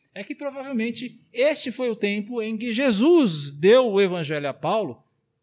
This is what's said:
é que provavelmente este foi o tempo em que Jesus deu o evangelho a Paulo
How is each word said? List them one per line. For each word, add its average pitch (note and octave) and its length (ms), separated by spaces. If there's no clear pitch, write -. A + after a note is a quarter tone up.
é G3+ 100
que D4 120
provavelmente C4 960
este C#4 400
foi B3+ 180
o A3 60
tempo G#3 460
em A3 160
que A#3 160
Jesus A3+ 800
deu G3+ 360
o G3 140
evangelho D#3 480
a C3 40
Paulo E3 480